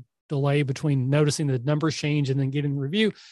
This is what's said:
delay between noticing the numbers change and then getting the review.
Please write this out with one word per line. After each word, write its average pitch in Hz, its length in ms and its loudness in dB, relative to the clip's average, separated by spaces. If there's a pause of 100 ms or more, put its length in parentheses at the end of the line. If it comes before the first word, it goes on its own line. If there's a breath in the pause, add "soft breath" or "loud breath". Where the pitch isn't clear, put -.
(300)
delay 143 340 2
between 135 460 0
noticing 147 360 2
the 131 140 0
numbers 151 360 0
change 147 360 0
and 135 80 0
then 135 100 0
getting 143 240 -2
the 139 80 -4
review. 196 300 0 (200 loud breath)